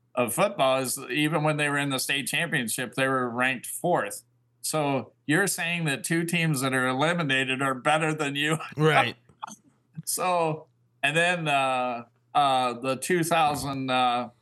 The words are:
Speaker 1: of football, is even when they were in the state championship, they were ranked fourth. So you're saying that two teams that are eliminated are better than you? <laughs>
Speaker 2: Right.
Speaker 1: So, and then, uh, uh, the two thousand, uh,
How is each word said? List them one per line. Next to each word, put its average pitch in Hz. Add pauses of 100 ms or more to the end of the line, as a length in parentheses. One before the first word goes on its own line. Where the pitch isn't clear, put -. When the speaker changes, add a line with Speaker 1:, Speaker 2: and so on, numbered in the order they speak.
(140)
Speaker 1:
of 120
football, 156
is 127 (120)
even 151
when 151
they 147
were 143
in 143
the 131
state 139
championship, 135
they 135
were 127
ranked 123
fourth. 139 (380)
So 143 (160)
you're 180
saying 170
that 135
two 170
teams 165
that 131
are 127
eliminated 135
are 135
better 151
than 143
you? 151 (100)
<laughs> -
Speaker 2:
Right. 143 (880)
Speaker 1:
So, 165 (360)
and 143
then, 170
uh, 127 (280)
uh, 131
the 127
two 175
thousand, 147
uh, 123 (120)